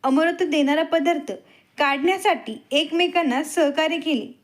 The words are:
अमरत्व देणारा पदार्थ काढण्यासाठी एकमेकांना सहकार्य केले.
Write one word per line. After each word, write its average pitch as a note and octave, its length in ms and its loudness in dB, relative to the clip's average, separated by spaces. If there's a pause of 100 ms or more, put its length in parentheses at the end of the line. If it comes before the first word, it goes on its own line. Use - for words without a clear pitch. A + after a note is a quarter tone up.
अमरत्व D#4+ 420 2
देणारा D4 380 2
पदार्थ D#4+ 500 0 (460)
काढण्यासाठी D4 920 0
एकमेकांना D#4+ 720 0
सहकार्य D#4 580 0
केले. C#4 440 -4